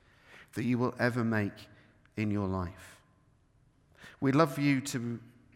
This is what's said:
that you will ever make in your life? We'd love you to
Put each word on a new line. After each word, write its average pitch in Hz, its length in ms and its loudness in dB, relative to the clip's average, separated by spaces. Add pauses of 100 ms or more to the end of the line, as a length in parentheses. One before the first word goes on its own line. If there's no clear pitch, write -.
(540)
that 107 100 -4
you 120 140 0
will 123 220 0
ever 120 240 0
make 107 280 0 (640)
in 107 140 -2
your 101 160 0
life? 92 540 -6 (1200)
We'd 135 160 4
love 147 200 4
you 143 260 2
to 117 360 -6 (380)